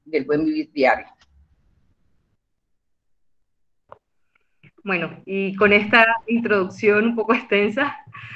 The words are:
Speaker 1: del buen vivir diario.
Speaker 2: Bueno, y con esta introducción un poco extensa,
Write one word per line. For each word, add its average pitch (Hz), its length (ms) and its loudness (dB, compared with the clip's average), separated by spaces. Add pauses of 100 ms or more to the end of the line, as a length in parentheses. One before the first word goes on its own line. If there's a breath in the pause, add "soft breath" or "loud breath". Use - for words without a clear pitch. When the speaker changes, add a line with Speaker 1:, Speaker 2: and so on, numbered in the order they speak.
Speaker 1:
del 147 220 -4
buen 151 180 0
vivir 156 280 -4
diario. 127 340 0 (3750)
Speaker 2:
Bueno, 170 420 -4
y 196 300 -4
con 208 180 4
esta 208 320 4 (220)
introducción 208 840 0
un 233 60 -2
poco 220 180 -2
extensa, 220 640 -2 (380 loud breath)